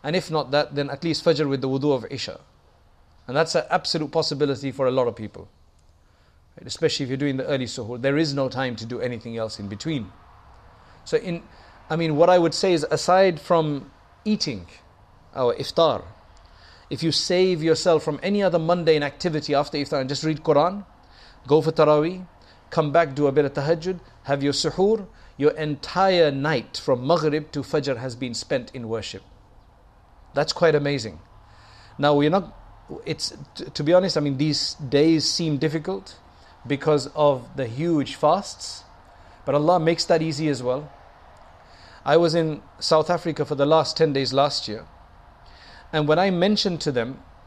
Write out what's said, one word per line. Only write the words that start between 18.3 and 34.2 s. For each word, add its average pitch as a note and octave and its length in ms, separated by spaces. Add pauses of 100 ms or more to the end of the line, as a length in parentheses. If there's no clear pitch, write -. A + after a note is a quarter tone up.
other F3 160
mundane D#3+ 440
activity D3 520
after D3 220
iftar C#3+ 240
and C3 80
just C#3+ 140
read D#3 200
Quran, E3+ 420 (640)
go D3+ 140
for D3+ 100
Taraweeh, D#3 540 (440)
come D3+ 220
back, D3 240
do C#3+ 120
a C3+ 40
bit C#3 140
of C3+ 80
tahajjud, E3+ 460 (240)
have C#3 200
your C#3+ 80
suhoor, G3+ 560 (300)
your D3 140
entire D#3+ 800
night C#3 520
from B2+ 240
Maghrib D#3 460
to C#3+ 80
Fajr C#3 360
has B2 180
been B2 180
spent B2 400
in A#2 160
worship. G#2+ 340 (1120)
That's D3 200
quite D#3+ 220
amazing. C#3 440 (800)
Now, D3 160
we're C#3+ 160
not, F3+ 240 (520)
it's, - 280 (220)
t-, - 100
to D3+ 180
be D#3 100
honest, F3+ 240
I - 20
mean, C#3+ 180